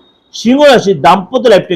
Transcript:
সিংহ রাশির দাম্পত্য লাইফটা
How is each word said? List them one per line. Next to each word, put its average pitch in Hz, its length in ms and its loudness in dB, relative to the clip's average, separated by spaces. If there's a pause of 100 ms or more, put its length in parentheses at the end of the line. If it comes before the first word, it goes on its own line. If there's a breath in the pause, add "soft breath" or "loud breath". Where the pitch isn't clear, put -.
(340)
সিংহ 254 300 -2
রাশির 202 380 2
দাম্পত্য 196 480 -2
লাইফটা 180 260 0